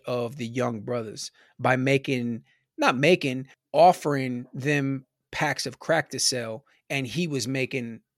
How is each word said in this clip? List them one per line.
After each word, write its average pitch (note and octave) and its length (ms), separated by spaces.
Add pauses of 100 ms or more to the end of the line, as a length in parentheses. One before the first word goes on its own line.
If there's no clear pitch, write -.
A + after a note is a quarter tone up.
of B2 300
the A#2+ 100
young A#2+ 360
brothers A2+ 500 (260)
by B2+ 200
making, B2+ 640 (340)
not G#3+ 200
making, C#3 500 (260)
offering C#3+ 800
them C#3 520 (260)
packs - 340
of A#2+ 140
crack D#3+ 300
to B2+ 100
sell, A2+ 440 (260)
and C#3 180
he D#3+ 200
was C3 200
making B2+ 540 (160)